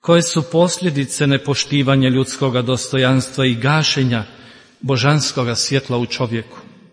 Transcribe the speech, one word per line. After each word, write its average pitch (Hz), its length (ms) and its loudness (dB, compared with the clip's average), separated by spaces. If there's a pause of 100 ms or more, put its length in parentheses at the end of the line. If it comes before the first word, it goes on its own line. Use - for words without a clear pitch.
koje 170 220 4
su 165 300 -2
posljedice 160 720 0
nepoštivanja 135 800 2
ljudskoga 127 540 0
dostojanstva 127 840 0
i 123 80 2
gašenja 131 680 0 (560)
božanskoga 131 760 0
svjetla 131 440 -2
u 120 80 -2
čovjeku. 113 520 -6 (340)